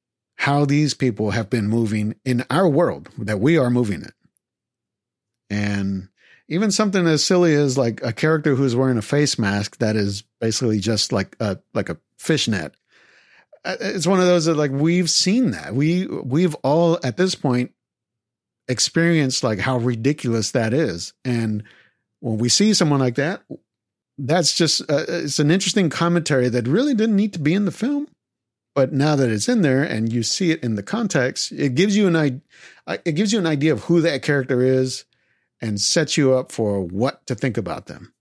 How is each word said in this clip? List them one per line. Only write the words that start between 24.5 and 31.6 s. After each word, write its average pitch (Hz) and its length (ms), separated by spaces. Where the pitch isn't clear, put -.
just, - 340
uh, 147 180
it's 170 300
an 151 140
interesting 185 400
commentary 165 580
that 117 180
really 247 280
didn't 220 200
need 202 180
to 175 60
be 147 140
in 208 120
the 175 60
film. 285 360
But 135 180
now 147 240
that 135 140
it's 107 180
in 240 140
there 139 220
and 113 280
you 117 120
see 180 260
it 160 140
in 117 100
the 101 80
context, 170 680
it 143 240